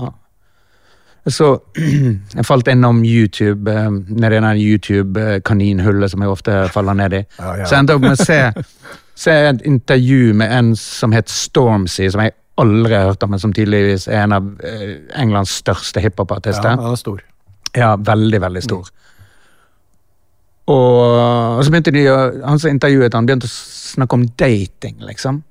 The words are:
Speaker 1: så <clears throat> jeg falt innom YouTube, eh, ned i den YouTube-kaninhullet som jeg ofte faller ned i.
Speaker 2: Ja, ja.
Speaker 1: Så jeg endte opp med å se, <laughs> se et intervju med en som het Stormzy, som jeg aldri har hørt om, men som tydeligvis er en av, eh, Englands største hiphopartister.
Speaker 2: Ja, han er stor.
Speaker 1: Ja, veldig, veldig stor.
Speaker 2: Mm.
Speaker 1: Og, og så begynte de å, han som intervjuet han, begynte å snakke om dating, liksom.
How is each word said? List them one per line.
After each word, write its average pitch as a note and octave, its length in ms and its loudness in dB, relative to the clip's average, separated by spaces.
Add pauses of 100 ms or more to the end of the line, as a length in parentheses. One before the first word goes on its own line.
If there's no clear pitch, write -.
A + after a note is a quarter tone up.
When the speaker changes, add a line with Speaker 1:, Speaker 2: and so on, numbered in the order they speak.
(1300)
Speaker 1:
så C#3+ 220 2 (420)
<clears throat> A#2 400 -2
jeg - 140 -4
falt C3 260 2
innom A#2+ 320 4
YouTube, G#2 640 0
eh, G#2+ 220 -2
ned G#2+ 420 -2
i A2 80 2
den A2 160 2
YouTube-kaninhullet G2+ 1600 0
som G2 100 -2
jeg G2 80 0
ofte G2+ 240 -2 (160)
faller G2 240 -2
ned G2 220 -2
i. - 20 -8 (160)
Speaker 2:
Ja, F2+ 220 -10
ja. F#2 100 -6
Speaker 1:
Så C#3+ 80 2
jeg C#3 60 4
endte C#3+ 160 4
opp C3 80 4
med C3+ 100 2
å F3+ 80 2
se, D#3 140 2 (440)
<laughs> - 440 -14
se D#3+ 80 4 (160)
et A#2 180 -2
intervju B2+ 720 4
med A2+ 160 0
en A#2 220 4
som - 340 -4
het A2+ 160 0
Stormzy, G2 800 0
som G#2 160 -2
jeg A2+ 80 -2 (240)
aldri A2+ 400 2
har G2 140 2
hørt G2 120 -4
om, G2+ 120 -2
men F#2+ 100 -6
som G#2 80 0
tydeligvis G2+ 560 0
er G#2+ 160 0
en G#2 140 2
av, G2 100 -6 (160)
eh, G#2 300 -10 (260)
Englands G2+ 400 0
største - 400 -4
hiphopartister. G2+ 720 -2
Speaker 2:
Ja, B2+ 80 -2
han A#2 160 -4
er - 80 -10
stor. G2 160 -10 (560)
Speaker 1:
Ja, A#2 160 2
veldig, G#2+ 480 0
veldig F#2 240 -6
stor. F#2+ 240 -6
Speaker 2:
Mm. - 60 -20 (1700)
Speaker 1:
Og, A#2+ 920 2
og C3 80 0
så D3+ 80 2
begynte E3 200 2
de C#3+ 160 2
å, C3+ 60 4 (300)
han D3 160 2
som D#3+ 80 0
intervjuet C3+ 480 2
han, A2+ 80 0
begynte B2+ 240 0
å - 40 -14
snakke - 640 -6
om B2 60 2 (120)
dating, G#2+ 640 -2
liksom. C3 380 -8 (120)